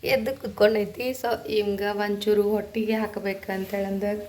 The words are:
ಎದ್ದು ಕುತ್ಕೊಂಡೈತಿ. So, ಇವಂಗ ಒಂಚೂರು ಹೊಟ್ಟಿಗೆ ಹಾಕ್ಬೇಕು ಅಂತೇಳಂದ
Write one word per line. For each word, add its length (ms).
ಎದ್ದು 380
ಕುತ್ಕೊಂಡೈತಿ. 680
So, 420
ಇವಂಗ 300
ಒಂಚೂರು 500
ಹೊಟ್ಟಿಗೆ 520
ಹಾಕ್ಬೇಕು 600
ಅಂತೇಳಂದ 500